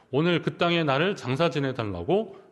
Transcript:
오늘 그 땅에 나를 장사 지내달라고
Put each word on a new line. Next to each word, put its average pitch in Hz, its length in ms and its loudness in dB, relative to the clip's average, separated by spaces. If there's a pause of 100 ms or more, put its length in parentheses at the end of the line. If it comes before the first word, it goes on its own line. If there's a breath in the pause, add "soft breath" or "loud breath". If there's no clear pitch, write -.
(100)
오늘 165 320 2
그 156 140 -4
땅에 170 260 2
나를 156 340 2
장사 135 340 0
지내달라고 127 840 -2 (160)